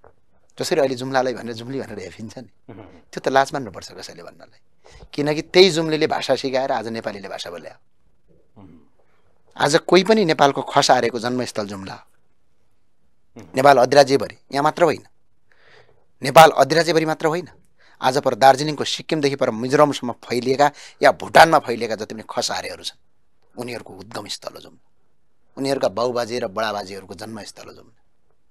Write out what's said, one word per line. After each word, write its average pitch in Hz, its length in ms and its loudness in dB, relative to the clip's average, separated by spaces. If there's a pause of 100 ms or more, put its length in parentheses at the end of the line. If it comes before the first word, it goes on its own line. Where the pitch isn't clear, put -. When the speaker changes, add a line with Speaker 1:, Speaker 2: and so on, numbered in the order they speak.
(580)
Speaker 1:
जसरी 156 220 -2
अहिले 135 160 0
जुम्लालाई 131 380 -2
भनेर 110 200 -10
जुम्ली 120 260 -10
भनेर 104 200 -12
हेपिन्छ 95 380 -14
नि, 117 120 -18 (160)
Speaker 2:
उहुँ। 107 200 -20 (280)
Speaker 1:
त्यो 139 80 -10
त - 80 -4
लाज 135 240 0
मान्नुपर्छ 101 400 -12
कसैले 90 320 -18
भन्नलाई, - 340 -20 (540)
किनकि 151 280 -2 (120)
त्यही 185 160 8
जुम्लीले 156 400 -2
भाषा - 260 -2
सिकाएर 131 360 -4
आज 113 180 -4
नेपालीले 107 400 -10
भाषा - 200 -12
बोल्या। 85 280 -16 (800)
Speaker 2:
उहुँ। 85 320 -20 (680)
Speaker 1:
आज 143 180 2 (100)
कोही 185 180 6
पनि 220 220 4
नेपालको 143 400 2
खस - 260 2
आर्यको 120 280 2
जन्मस्थल 117 480 -6
जुम्ला 98 260 -12
हो। 104 80 -18 (1400)
Speaker 2:
उहुँ। 104 160 -20
Speaker 1:
नेपाल 139 240 6
अधिराज्यभरि, 127 600 4 (120)
यहाँ 139 140 -2
मात्र 151 200 0
होइन, 147 220 0 (1160)
नेपाल 135 360 8
अधिराज्यभरि 156 480 2
मात्र 156 220 -4
होइन, 160 200 -2 (540)
आज 131 160 0
पर 131 160 0
दार्जिलिङको 135 500 4
सिक्किमदेखि 143 540 -2
पर 127 160 0
मिजोरमसम्म 127 580 2 (140)
फैलिएका 131 460 0 (300)
या 143 100 8
भुटानमा 160 480 4
फैलिएका 113 360 -4
जति 107 200 -10
पनि 110 100 -14
खस - 260 -6
आर्यहरू 92 320 -10
छन्, - 140 -14 (640)
उनीहरूको 120 320 -12
उद्गम 104 340 -14
स्थल - 260 -12
हो - 60 -20
जुम्ला, - 240 -20 (760)
उनीहरूका 135 300 -2
बाउबाजे 117 520 -4
र 117 80 -6
बडाबाजेहरूको 101 680 -8
जन्मस्थल 107 520 -16
हो - 60 -20
जुम्ला, - 260 -20 (520)